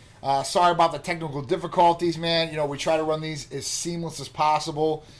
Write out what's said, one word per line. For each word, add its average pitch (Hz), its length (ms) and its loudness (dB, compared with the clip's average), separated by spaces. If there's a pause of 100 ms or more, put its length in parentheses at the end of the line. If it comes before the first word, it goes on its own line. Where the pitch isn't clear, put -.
(240)
Uh, 139 180 2
sorry 175 300 4
about 165 180 4
the 147 80 -6
technical 160 420 -6
difficulties, 170 800 2
man. 165 320 0
You 151 60 -10
know, 151 100 0
we 143 120 -4
try 160 180 0
to 156 80 0
run 156 160 0
these 156 320 -10
as 139 120 -8
seamless 170 540 -6
as 139 100 -12
possible. 156 760 0 (160)